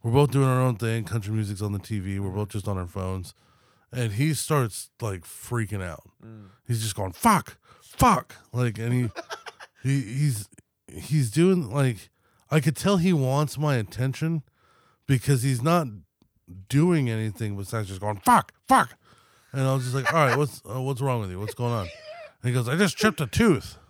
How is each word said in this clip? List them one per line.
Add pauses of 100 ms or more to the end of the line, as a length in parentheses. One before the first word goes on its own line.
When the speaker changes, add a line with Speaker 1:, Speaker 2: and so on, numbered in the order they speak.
Speaker 1:
we're
both
doing
our
own
thing.
Country
music's
on
the
T
V.
We're
Speaker 2:
Mm-hmm.
Speaker 1:
both
just
on
our
phones. (580)
And
he
starts, (100)
like,
freaking
out. (200)
Speaker 2:
Mm. (180)
Speaker 1:
He's
just
going,
"Fuck, (240)
fuck." (180)
Like,
and
he, (400)
Speaker 2:
<laughs>
Speaker 1:
he,
he's, (400)
he's
doing,
like, (420)
I
could
tell
he
wants
my
attention (640)
because
he's
not (840)
doing
anything
besides
just
going,
"Fuck, (140)
fuck." (560)
And
I
was
just
like,
"All
right,
what's,
uh,
what's
wrong
with
you?
What's
going
on?" (560)
And
he
goes,
"I
just
chipped
a
tooth." (120)